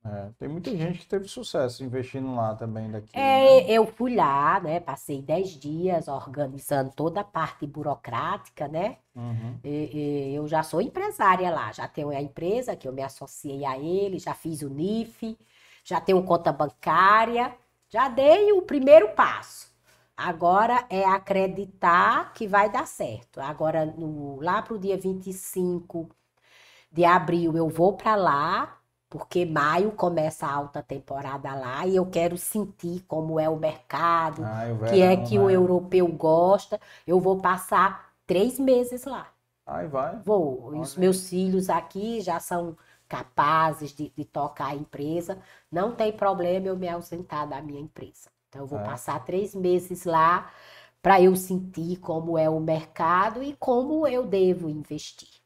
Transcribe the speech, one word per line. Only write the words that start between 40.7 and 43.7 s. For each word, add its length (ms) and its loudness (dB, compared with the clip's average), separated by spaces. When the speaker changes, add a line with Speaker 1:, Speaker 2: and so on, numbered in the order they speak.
Speaker 2:
E 40 -6
os 140 -8
Speaker 1:
Olha. 80 -10
Speaker 2:
meus 280 2
filhos 400 0
aqui 520 -4
já 180 -4
são 380 -6
capazes 840 0